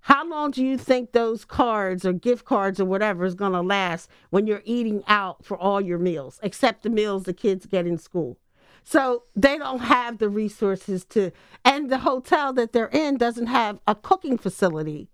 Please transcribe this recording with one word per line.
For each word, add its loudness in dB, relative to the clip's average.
How 4
long -2
do -2
you 0
think 0
those -2
cards 0
or 2
gift 0
cards 0
or 2
whatever 0
is -2
gonna 0
last -2
when 2
you're -2
eating -2
out 0
for -6
all 0
your -2
meals, -4
except 0
the -2
meals 0
the -6
kids -2
get 0
in -2
school? -6
So 0
they 4
don't -4
have 2
the 0
resources -2
to, 0
and 2
the 0
hotel 0
that 0
they're 2
in 0
doesn't 0
have 0
a 2
cooking -4
facility. -4